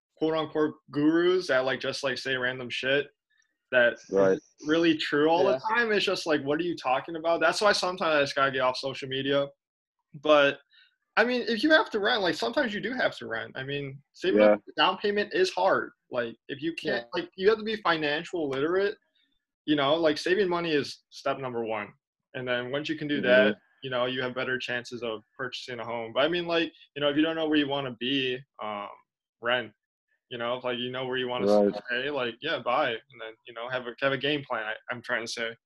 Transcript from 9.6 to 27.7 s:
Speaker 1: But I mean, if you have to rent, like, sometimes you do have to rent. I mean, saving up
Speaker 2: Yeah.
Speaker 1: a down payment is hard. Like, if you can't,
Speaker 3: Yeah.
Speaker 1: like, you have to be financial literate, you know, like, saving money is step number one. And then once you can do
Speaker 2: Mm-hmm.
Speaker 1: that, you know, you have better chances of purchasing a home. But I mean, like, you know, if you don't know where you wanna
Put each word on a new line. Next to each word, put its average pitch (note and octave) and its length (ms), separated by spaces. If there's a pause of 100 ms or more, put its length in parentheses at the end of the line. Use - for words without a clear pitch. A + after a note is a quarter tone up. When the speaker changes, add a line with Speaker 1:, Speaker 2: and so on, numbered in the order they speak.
Speaker 1:
But D3 460 (560)
I G#3+ 80
mean, B3 240
if A#3 160
you D#4 80
have E4 200
to G#3+ 80
rent, A3 220
like, E3+ 140
sometimes A#3+ 380
you F#3+ 60
do A3 140
have F#3 240
to A#2 100
rent. A2+ 280
I C3 80
mean, C#3 380 (120)
saving G3+ 280
up G#3 100
Speaker 2:
Yeah. G#3 40 (120)
Speaker 1:
a - 120
down F#3 180
payment G#3 360
is F#3 180
hard. F3+ 400 (180)
Like, A#2 260 (120)
if C#3 140
you D#3+ 120
can't, - 280
Speaker 3:
Yeah. - 20 (100)
Speaker 1:
like, F3 220
you F#3+ 140
have A3 80
to G#3+ 60
be A3 140
financial D#3+ 680
literate, E3 480 (680)
you D3+ 100
know, C#3+ 200
like, D#3 220
saving F#3 300
money E3+ 240
is C3 380
step C#3 280
number A#2+ 260
one. G#2 280 (420)
And B2+ 140
then B2 240
once D3+ 160
you D#3 100
can D3+ 100
do D3 120
Speaker 2:
Mm-hmm. B2 340
Speaker 1:
that, - 20 (260)
you C3+ 80
know, B2 160
you C3 160
have B2+ 120
better B2+ 240
chances A#2+ 440
of A2 200 (160)
purchasing B2 420
a A2+ 40
home. A#2 300
But C3 100
I D#3 40
mean, F3 180
like, E3 260 (240)
you C#3+ 40
know, D3 100
if C#3+ 60
you D#3 60
don't D#3+ 140
know D#3+ 120
where D3+ 100
you C#3+ 100
wanna C#3 320